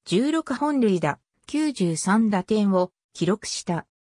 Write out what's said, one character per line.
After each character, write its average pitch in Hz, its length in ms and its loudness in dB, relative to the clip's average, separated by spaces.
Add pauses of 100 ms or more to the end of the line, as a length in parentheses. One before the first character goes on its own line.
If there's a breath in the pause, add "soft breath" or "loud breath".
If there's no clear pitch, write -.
十 240 260 0
六 311 240 -2
本 285 260 -2
塁 196 200 2
打、 156 180 -2 (280)
九 302 260 -2
十 170 240 -2
三 214 340 2
打 185 140 0
点 208 280 2
を 180 200 2 (200)
記 - 140 -4
録 202 220 -2
し - 160 -10
た。 165 220 -4 (340)